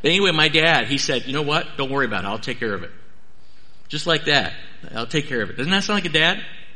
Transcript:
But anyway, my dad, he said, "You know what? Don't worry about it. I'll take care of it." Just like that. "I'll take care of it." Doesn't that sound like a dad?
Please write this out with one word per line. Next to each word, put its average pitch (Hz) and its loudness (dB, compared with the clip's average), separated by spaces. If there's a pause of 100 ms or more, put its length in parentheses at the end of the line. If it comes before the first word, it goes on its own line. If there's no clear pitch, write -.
But 143 4
anyway, 190 4
my 156 6
dad, 156 4
he 139 0
said, 131 0
"You 131 -4
know 147 0
what? 151 -2
Don't 135 -2
worry 135 0
about 104 -2
it. 98 -4
I'll 107 -2
take 120 -6
care 107 -2
of 95 -4
it." - -8 (960)
Just - -4
like 156 2
that. 135 2 (420)
"I'll 113 -2
take 151 0
care 127 0
of 101 -2
it." - -8
Doesn't 147 0
that 196 2
sound 208 0
like 190 0
a 165 -2
dad? 165 4 (320)